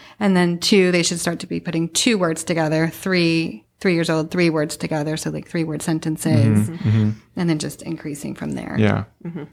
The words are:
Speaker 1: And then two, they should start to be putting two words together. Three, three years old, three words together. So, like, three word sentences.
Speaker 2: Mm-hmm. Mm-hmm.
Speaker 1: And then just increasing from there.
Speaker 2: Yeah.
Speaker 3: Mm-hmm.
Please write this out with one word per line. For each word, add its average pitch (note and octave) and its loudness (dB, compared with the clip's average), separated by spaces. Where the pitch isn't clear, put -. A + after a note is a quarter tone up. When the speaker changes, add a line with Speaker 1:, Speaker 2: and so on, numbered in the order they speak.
Speaker 1:
And G3 4
then F3 4
two, F3+ 4
they F3 2
should E3+ -2
start E3+ -4
to E3+ -10
be E3+ -6
putting E3 -4
two A3+ 2
words D#3+ -2
together. D#3+ 0
Three, E3+ 0
three F#3 0
years E3 0
old, D#3 0
three F3 2
words D#3 -2
together. D#3 -4
So, D#3 -6
like, D3 -8
three E3+ -4
word D#3 -4
sentences. C3+ 2
Speaker 2:
Mm-hmm. E3 -2
Mm-hmm. G#2+ 4
Speaker 1:
And F3 0
then D#3 2
just C#3+ -8
increasing D#3 -8
from D3+ -8
there. - -8
Speaker 2:
Yeah. - 2
Speaker 3:
Mm-hmm. E3 -10